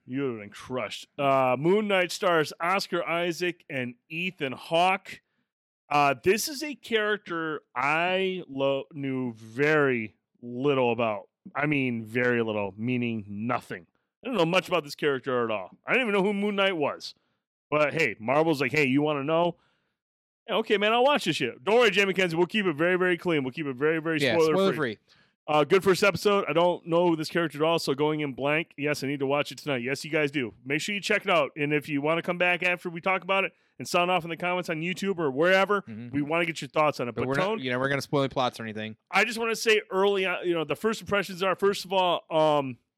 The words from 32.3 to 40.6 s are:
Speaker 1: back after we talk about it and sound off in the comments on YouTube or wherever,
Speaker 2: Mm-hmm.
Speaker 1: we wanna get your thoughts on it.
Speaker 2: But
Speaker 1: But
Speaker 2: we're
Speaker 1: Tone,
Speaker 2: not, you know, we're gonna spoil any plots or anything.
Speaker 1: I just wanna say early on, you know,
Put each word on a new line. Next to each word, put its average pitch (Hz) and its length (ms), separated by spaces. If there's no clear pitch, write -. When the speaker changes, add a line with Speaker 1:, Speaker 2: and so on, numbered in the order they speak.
Speaker 1:
back 180 240
after 180 260
we 170 140
talk 190 220
about 190 200
it - 80
and 135 80
sound 175 240
off 180 140
in 170 60
the 160 80
comments 175 320
on 160 100
YouTube 180 380
or 156 120
wherever, 190 520
Speaker 2:
Mm-hmm. 113 340
Speaker 1:
we 147 60
wanna 165 240
get 160 160
your 139 80
thoughts 151 280
on 123 100
it. 117 60
Speaker 2:
But 117 80
Speaker 1:
But 127 60
Speaker 2:
we're 135 60
Speaker 1:
Tone, 190 240
Speaker 2:
not, - 20
you 131 100
know, 123 80
we're 135 120
gonna 139 100
spoil 139 220
any 135 80
plots 123 280
or 117 40
anything. 110 340
Speaker 1:
I 196 160
just 233 120
wanna 226 160
say 214 360
early 196 340
on, 180 220
you 175 80
know, 165 100